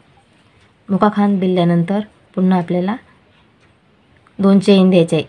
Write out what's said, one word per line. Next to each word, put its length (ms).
मुका 260
खांब 260
दिल्यानंतर 600
पुन्हा 240
आपल्याला 380
दोन 200
chain 320
द्यायचे 260
आहे, 120